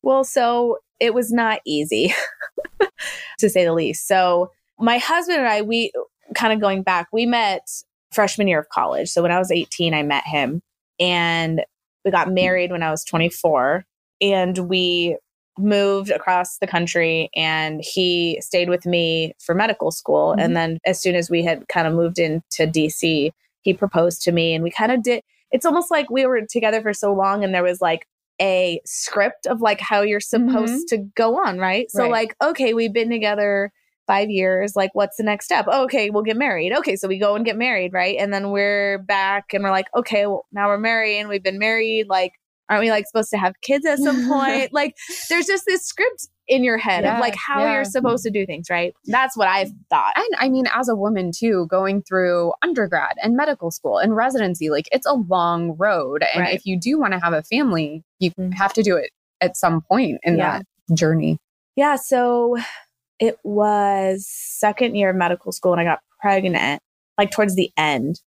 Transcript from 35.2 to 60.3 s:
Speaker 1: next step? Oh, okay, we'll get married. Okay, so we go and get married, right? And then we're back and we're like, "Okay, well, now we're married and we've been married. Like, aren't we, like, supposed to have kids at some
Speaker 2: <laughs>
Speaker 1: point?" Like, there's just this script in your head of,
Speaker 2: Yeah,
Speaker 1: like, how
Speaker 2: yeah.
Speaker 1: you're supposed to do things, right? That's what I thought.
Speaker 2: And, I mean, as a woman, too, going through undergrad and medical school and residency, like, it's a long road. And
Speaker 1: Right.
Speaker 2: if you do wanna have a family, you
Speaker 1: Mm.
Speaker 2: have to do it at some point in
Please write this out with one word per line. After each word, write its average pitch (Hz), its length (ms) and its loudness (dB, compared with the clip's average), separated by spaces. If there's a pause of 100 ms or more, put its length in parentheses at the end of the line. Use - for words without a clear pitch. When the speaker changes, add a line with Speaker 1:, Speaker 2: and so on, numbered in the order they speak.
Speaker 1:
next 208 220 -2
step? - 240 0
Oh, 262 140 2
okay, 247 260 0
we'll 208 140 0
get 220 140 -2
married. 196 380 0
Okay, 196 200 0
so 196 120 -6
we 190 120 -2
go 208 160 2
and 226 100 -2
get 214 100 -2
married, 208 380 -2
right? 185 260 0
And 202 140 -2
then 202 180 -4
we're 202 460 0
back 196 560 -2
and 202 100 -2
we're 196 80 0
like, 190 240 0
"Okay, 220 300 0
well, 196 260 -4
now 202 160 0
we're 202 120 2
married 220 400 0
and 208 100 -6
we've 196 140 -4
been 190 160 -2
married. 220 500 0
Like, 185 240 0 (340)
aren't 208 160 2
we, 226 60 2
like, 214 180 2
supposed 220 220 -2
to 214 80 -2
have 190 240 0
kids 277 240 0
at 294 140 2
some 262 280 2
Speaker 2:
<laughs> - 0 -
Speaker 1:
point?" 269 460 0
Like, 285 220 0 (340)
there's 339 160 2
just 392 220 0
this 381 180 0
script - 420 -4 (200)
in 254 180 4
your 233 120 2
head 196 280 0
of, 220 80 2
Speaker 2:
Yeah, 233 80 -2
Speaker 1:
like, 240 140 -2
how 277 260 -4
Speaker 2:
yeah. 226 140 0
Speaker 1:
you're 269 100 0
supposed 247 400 -2
to 226 60 -2
do 202 140 -2
things, 170 240 -12
right? 175 240 -2 (120)
That's 254 320 0
what 196 100 4
I 196 240 0 (180)
thought. 113 280 2
Speaker 2:
And, 440 100 0 (100)
I 269 120 0
mean, 262 240 2
as 240 160 0
a 226 60 0
woman, 196 360 0
too, 190 380 0
going 190 320 0
through 175 500 2 (100)
undergrad 214 640 0
and 240 140 2
medical 277 340 -2
school 107 280 -2
and 214 140 2
residency, 214 560 0
like, 151 220 -2
it's 262 140 0
a 294 80 2
long 170 640 0
road. 160 560 0
And 175 80 0
Speaker 1:
Right. 180 140 0
Speaker 2:
if - 100 -12
you 185 120 -2
do 254 220 0
wanna 190 220 0
have 170 100 0
a 156 120 0
family, 165 600 0 (160)
you 175 120 2
Speaker 1:
Mm. 185 240 -6
Speaker 2:
have 196 180 0
to 220 100 2
do 185 140 4
it 131 140 -4 (280)
at 180 160 0
some 165 260 2
point 185 420 0
in 170 140 4